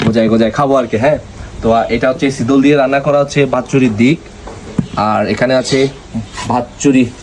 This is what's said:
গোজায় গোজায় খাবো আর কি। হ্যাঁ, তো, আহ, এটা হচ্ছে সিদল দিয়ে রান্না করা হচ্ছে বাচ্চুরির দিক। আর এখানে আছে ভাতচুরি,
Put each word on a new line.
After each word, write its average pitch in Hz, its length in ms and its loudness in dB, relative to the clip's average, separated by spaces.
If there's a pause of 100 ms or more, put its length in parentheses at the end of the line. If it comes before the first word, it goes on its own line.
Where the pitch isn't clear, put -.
গোজায় 113 240 2
গোজায় 113 220 2
খাবো 139 240 0
আর 123 120 0
কি। 107 100 -2
হ্যাঁ, 139 200 2 (440)
তো, 113 100 2
আহ, 113 140 2 (100)
এটা 165 140 0
হচ্ছে 143 220 -2
সিদল 135 300 2
দিয়ে 143 140 4
রান্না 139 240 2
করা 143 200 2
হচ্ছে 143 260 0
বাচ্চুরির 127 500 0
দিক। 127 220 2 (800)
আর 107 360 0
এখানে 123 220 0
আছে 135 320 2 (600)
ভাতচুরি, 127 580 0 (180)